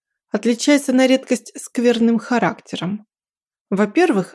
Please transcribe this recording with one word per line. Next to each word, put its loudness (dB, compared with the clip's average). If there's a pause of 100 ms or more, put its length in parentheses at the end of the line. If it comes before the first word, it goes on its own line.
(300)
отличается 0
на 4
редкость 0
скверным 0
характером. -6 (640)
Во-первых, 0